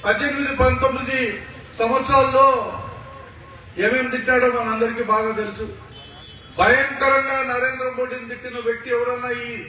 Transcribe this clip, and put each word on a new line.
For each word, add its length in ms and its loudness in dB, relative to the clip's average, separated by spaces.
పద్దెనిమిది, 480 0
పంతొమ్మిది 580 2
సంవత్సరాల్లో 640 4
ఏమేం 280 2
తిట్టాడో 440 4
మనందరికీ 480 0
బాగా 160 2
తెలుసు. 240 -6
భయంకరంగా 800 2
నరేంద్ర 340 -2
మోడీని 340 -6
తిట్టిన 360 -10
వ్యక్తి 300 -4
ఎవరన్నా 340 -2
ఈ 40 -8